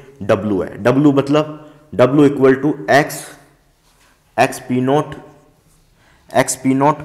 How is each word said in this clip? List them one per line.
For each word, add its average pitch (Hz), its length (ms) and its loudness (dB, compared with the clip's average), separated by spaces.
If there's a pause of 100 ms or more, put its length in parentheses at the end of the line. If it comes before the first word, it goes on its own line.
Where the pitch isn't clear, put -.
(220)
डब्ल्यू 101 400 -2
है। - 160 -12
डब्ल्यू 131 340 2
मतलब 143 800 -4
W 135 360 4
equal 135 300 2
to 143 140 -2 (220)
x, 147 200 0 (1200)
X - 240 0
P 127 220 -4
naught, 139 320 0 (1160)
X - 260 -2
P 131 200 -2
naught 147 280 0